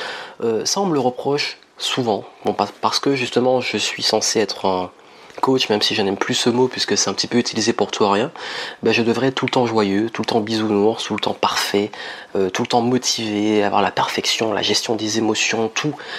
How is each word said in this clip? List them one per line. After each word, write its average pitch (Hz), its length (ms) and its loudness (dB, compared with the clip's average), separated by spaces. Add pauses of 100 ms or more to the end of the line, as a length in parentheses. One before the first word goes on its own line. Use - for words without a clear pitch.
(420)
Euh, 113 220 0
ça, - 160 -2
on 202 60 0
me 175 80 0
le 139 80 2
reproche 139 560 -2 (200)
souvent. 117 460 0 (220)
Bon, 101 80 2
pa-, 101 160 0 (100)
parce - 200 0
que 139 160 2
justement, 127 440 2
je 120 160 -4
suis - 260 -4
censé - 380 0
être - 260 -2
un 92 260 0 (500)
coach, 131 260 4
même 107 140 2
si - 120 0
je 107 80 0
n'aime 98 140 2
plus - 200 -2
ce - 140 2
mot, 123 200 4
puisque - 280 -2
c'est - 120 0
un 98 40 -2
petit - 140 -2
peu 120 100 0
utilisé 113 360 0
pour 101 180 0
tout - 140 2
et 101 40 4
rien, 110 220 2 (500)
ben, 110 120 4
je 131 80 4
devrais 117 260 2
être 131 80 0
tout - 100 0
le - 60 -2
temps 127 140 2
joyeux, 110 440 2
tout - 120 -6
le 110 60 -4
temps 117 120 0
bisounours, 107 640 2
tout 107 120 -4
le 101 40 -6
temps 104 140 -2
parfait, - 580 0 (460)
euh, 95 120 2
tout 123 120 -2
le 120 80 -2
temps 120 120 4
motivé, 107 800 0
avoir 101 200 2
la 95 100 2
perfection, - 600 -2
la 92 80 0
gestion 104 340 0
des 107 220 -4
émotions, 110 500 0
tout 147 280 -4 (240)